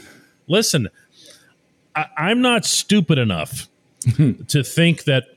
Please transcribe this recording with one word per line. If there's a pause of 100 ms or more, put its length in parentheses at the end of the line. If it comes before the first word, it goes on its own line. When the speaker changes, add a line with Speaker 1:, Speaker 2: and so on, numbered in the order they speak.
(480)
Speaker 1:
Listen, (1040)
I, (120)
I'm
not
stupid
enough (400)
Speaker 2:
<laughs>
Speaker 1:
to
think
that (140)